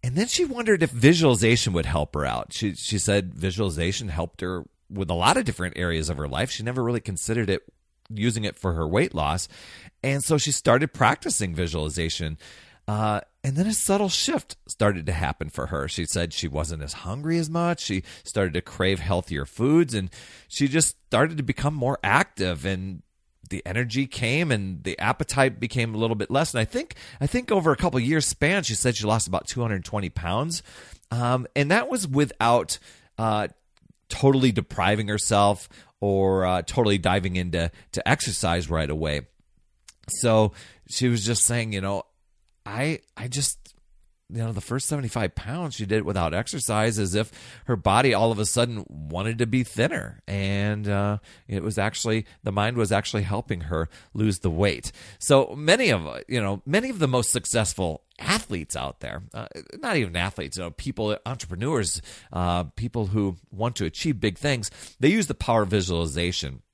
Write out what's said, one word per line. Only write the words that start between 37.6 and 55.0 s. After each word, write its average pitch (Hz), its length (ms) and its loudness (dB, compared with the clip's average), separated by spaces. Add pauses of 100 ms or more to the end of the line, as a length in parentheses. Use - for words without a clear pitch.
to - 120 -4
exercise 87 640 0
right 78 200 0
away. 76 320 -2 (880)
So 110 420 4 (380)
she - 180 0
was 117 180 2
just 113 200 2
saying, 117 260 0
you 98 80 -2
know, 98 240 -2 (600)
I, 131 340 -4 (160)
I 123 140 -8
just, 139 300 -4 (720)
you 110 100 -6
know, 113 120 -2
the 101 80 -4
first 127 300 -4
seventy-five 117 460 -2
pounds 147 400 -8
she 107 100 -6
did 107 140 0
it - 60 -4
without 85 280 0
exercise, 110 680 0
as 95 160 0
if 110 160 0 (320)
her 120 140 0
body 113 360 4
all 110 160 4
of 107 100 0
a 104 60 2
sudden 117 440 0
wanted 85 480 -6
to 107 100 0
be 123 160 2
thinner. - 640 -2
And, 101 580 -2
uh, 101 340 0 (280)
it 95 160 -4
was 104 140 -4
actually, 110 480 -2 (180)
the 107 80 -4
mind 104 240 0
was 110 160 2
actually 104 320 0
helping 98 380 -4
her 80 260 -2 (260)
lose 107 260 0
the 95 100 0
weight. 80 420 0 (260)